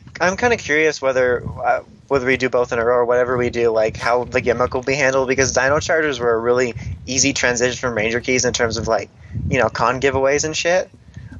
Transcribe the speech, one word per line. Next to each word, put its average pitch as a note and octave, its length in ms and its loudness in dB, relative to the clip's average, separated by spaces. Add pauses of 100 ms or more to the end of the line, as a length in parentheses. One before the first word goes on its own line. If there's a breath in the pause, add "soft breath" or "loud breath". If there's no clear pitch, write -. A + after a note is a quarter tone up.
(220)
I'm F#3 160 2
kinda A#3+ 180 2
curious D3+ 460 0
whether, B2+ 420 2 (180)
uh, B2 200 0 (260)
whether C3+ 180 0
we C3 120 2
do B2+ 100 0
both B2 240 0
in A#2+ 80 0
a A2+ 60 2
row B2 140 4
or A#2+ 60 2
whatever B2 300 2
we B2 140 0
do, A#2 200 0
like, A2 280 0
how A#2+ 260 0
the A#2+ 160 -2
gimmick A#2+ 340 0
will C3 80 -2
be C3 140 -2
handled, C3+ 320 2
because C3 240 0
Dino C3+ 300 2
Chargers D#3 400 0
were A#2+ 100 2
a A2+ 80 2
really A#2+ 340 2 (320 loud breath)
easy C3+ 280 0
transition B2 440 0
from B2 180 -4
Ranger A2+ 260 -2
Keys B2 240 0
in A#2 80 0
terms A#2 240 -2
of, A2 100 -6
like, A2 220 -2 (400 loud breath)
you B2+ 100 0
know, A2 80 4
con B2+ 320 0
giveaways C3+ 460 0
and D#3 100 -6
shit. F3 340 0 (500 loud breath)